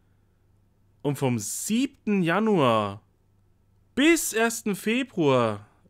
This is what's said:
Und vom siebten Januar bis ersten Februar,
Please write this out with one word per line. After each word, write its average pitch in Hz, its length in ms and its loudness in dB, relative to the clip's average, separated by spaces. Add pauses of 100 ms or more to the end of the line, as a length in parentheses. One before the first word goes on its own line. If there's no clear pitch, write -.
(1040)
Und 143 140 -4
vom 123 220 -2
siebten 208 840 -4
Januar 147 800 0 (920)
bis 311 380 2
ersten 220 440 -2
Februar, 135 880 0 (240)